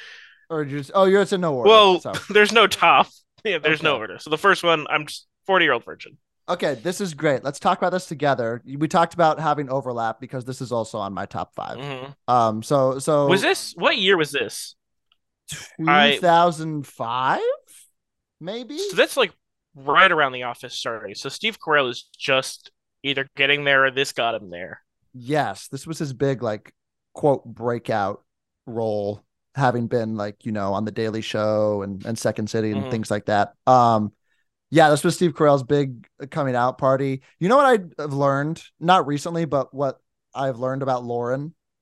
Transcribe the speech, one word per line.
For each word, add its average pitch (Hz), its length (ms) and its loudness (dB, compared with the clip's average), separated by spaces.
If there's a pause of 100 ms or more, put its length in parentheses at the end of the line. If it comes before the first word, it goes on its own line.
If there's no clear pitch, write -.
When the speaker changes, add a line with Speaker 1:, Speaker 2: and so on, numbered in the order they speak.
(500)
Speaker 1:
Or 156 120 -4
you're 143 180 -8
just, 139 140 -14
oh, 196 120 6
you're, 196 160 6
it's 190 100 -2
in 190 80 -2
no 165 140 0
order, 127 140 4
Speaker 2:
Well, 202 300 8
Speaker 1:
so. 107 240 -8
Speaker 2:
<laughs> - 80 -14
there's 208 220 4
no 220 140 8
top. 170 420 6 (360)
Yeah, 185 140 -2
there's 151 240 0
no 147 140 2
Speaker 1:
Okay. - 20 -4
Speaker 2:
order. 104 200 -10
So 156 120 -10
the 151 80 -2
first 196 240 2
one, 165 260 2
I'm 147 180 -2
just - 200 -16 (200)
Forty-year-old 160 380 2
Virgin. - 340 -18 (300)
Speaker 1:
Okay, 175 260 -2
this 151 260 -6
is 180 140 -6
great. 139 300 -2
Let's 143 160 -8
talk 185 180 0
about 180 140 0
this 180 140 -6
together. 127 600 -2
We 143 220 -4
talked 170 260 2
about 160 240 2
having 147 320 -2
overlap 120 500 -4
because 127 240 -10
this 127 160 -10
is 123 120 -8
also 113 260 -4
on 101 160 -8
my 92 120 -6
top - 280 -10
five. - 240 -10
Speaker 2:
Mm-hmm. 135 340 -14 (160)
Speaker 1:
Um, 113 340 2
so, 131 360 0
so 143 320 2
Speaker 2:
Was 202 120 2
this, 359 340 -2
what 269 200 0
year 196 200 2
was 151 160 -2
this? - 420 -8 (1120)
I 147 240 6
Speaker 1:
two - 100 2
thousand 160 680 2
five, 131 540 -2 (1000)
maybe? 226 360 -12
Speaker 2:
So 381 200 -8
that's, 285 200 0
like, 226 160 0 (420)
right 156 360 2
around 147 220 2
The 123 120 -8
Office 120 300 -10
starting. 107 400 -8
So - 140 -10
Steve 214 320 -6
Carell 147 300 2
is - 180 -12 (100)
just - 520 -4 (320)
either 135 340 -4
getting 143 280 0
there 135 220 4
or 131 40 0
this 135 220 -4
got 117 220 -2
him 95 160 -10
there. 85 320 -14 (320)
Speaker 1:
Yes, 123 540 -4
this 135 180 -14
was 160 120 -10
his 143 140 -6
big, 127 300 -2
like, 107 300 -6 (400)
quote, 139 320 0
breakout 113 800 -4 (440)
role, 107 580 -4 (300)
having 120 320 0
been, 110 300 -2
like, 104 300 -8
you 113 60 -6
know, 101 200 -2
on 101 120 -2
The 104 60 -6
Daily 110 300 -4
Show 107 600 0
and, 98 240 -10
and 113 120 -6
Second 107 300 -4
City 107 240 -2
and 101 160 -4
Speaker 2:
Mm-hmm. - 0 -
Speaker 1:
things 110 220 -4
like 104 160 -4
that. 101 260 0 (140)
Um, 117 460 4 (580)
yeah, 156 200 6
this 151 140 2
was 170 120 2
Steve 170 180 0
Carell's 143 300 4
big 135 440 -2 (220)
coming 135 260 -2
out 123 220 0
party. 135 440 0 (180)
You 165 80 0
know 247 100 6
what 285 80 6 (340)
I've 147 120 -6
learned? 139 500 0 (180)
Not 170 260 4
recently, 165 400 -4
but 135 280 -2
what 135 240 -4 (360)
I've 131 240 -4
learned 131 240 -4
about 127 220 -2
Lauren, 120 500 -6 (280)